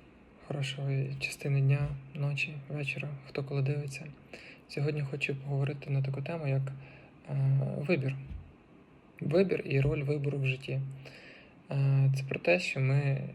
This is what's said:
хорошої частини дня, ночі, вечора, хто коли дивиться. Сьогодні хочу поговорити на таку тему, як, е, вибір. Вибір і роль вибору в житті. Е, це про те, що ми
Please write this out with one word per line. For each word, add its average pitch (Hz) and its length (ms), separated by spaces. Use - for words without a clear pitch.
хорошої 135 760
частини 139 400
дня, 143 280
ночі, 143 400
вечора, 143 400
хто 139 160
коли 139 180
дивиться. 143 440
Сьогодні 147 340
хочу 143 340
поговорити 139 540
на 139 120
таку 135 200
тему, 160 260
як, 135 240
е, 143 40
вибір. 143 380
Вибір 180 440
і 135 160
роль 143 220
вибору 143 360
в 131 80
житті. 135 340
Е, 139 460
це 135 120
про - 100
те, 175 220
що - 200
ми 135 400